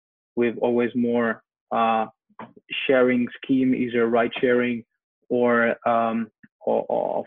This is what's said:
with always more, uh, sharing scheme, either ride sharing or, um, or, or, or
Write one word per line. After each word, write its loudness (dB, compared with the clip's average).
with 0
always 0
more, -2
uh, 0
sharing 4
scheme, 2
either 0
ride 2
sharing 0
or, 2
um, 0
or, -2
or, -2
or -6